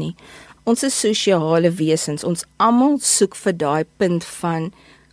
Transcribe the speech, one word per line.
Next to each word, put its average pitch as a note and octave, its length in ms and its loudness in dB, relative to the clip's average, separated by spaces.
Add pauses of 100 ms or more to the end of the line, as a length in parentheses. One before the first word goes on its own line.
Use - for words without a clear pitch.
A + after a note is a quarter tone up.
nie. D#3+ 140 -8 (520)
Ons A#3 160 0
is C4+ 160 -2
sosiale E3+ 720 2
wesens. D#3 560 -2
Ons E3+ 200 -4 (100)
almal B3 480 4
soek - 340 0
vir F#3+ 160 -2
daai D#3 300 0 (160)
punt F3 240 0 (160)
van E3 320 -4 (400)